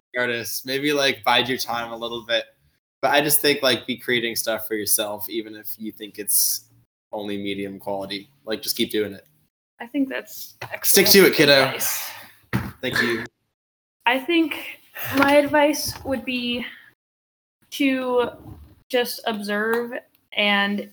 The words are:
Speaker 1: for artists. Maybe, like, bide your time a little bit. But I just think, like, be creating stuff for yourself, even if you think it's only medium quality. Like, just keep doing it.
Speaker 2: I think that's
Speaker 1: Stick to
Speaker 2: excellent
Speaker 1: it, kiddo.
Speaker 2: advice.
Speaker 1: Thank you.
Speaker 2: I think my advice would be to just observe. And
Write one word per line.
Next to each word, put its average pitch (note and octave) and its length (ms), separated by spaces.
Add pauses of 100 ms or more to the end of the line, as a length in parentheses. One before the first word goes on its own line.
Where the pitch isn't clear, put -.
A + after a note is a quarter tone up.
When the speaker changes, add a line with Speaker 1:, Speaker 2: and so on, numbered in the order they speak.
(140)
Speaker 1:
for B2 60
artists. A#2 460
Maybe, C#3 280
like, C#3 300
bide B2 260
your B2+ 80
time A#2 340
a A#2 60
little A#2 280
bit. A2+ 200 (560)
But B2+ 100
I D3 100
just D3 200
think, C#3+ 220
like, B2 240
be A#2+ 100
creating A#2 380
stuff A2 320
for A2 80
yourself, G#2 540
even G#2+ 260
if G#2+ 240
you G#2+ 120
think G#2 280
it's - 460 (460)
only G#2 260
medium G2 420
quality. G2 500 (160)
Like, G#2+ 160
just - 160
keep A2 140
doing G#2 220
it. - 140 (520)
Speaker 2:
I A#3 80
think C4+ 220
that's - 460 (280)
Speaker 1:
Stick - 240
to G3 120
Speaker 2:
excellent E3+ 140
Speaker 1:
it, - 40
kiddo. C#3 280
Speaker 2:
advice. - 440 (720)
Speaker 1:
Thank B2 200
you. A#2 240 (800)
Speaker 2:
I B3+ 140
think E4 600 (380)
my C#4 160
advice D4 600 (120)
would C4 180
be A#3+ 420 (1040)
to B3+ 580 (600)
just B3 360
observe. A3 640 (400)
And G3+ 600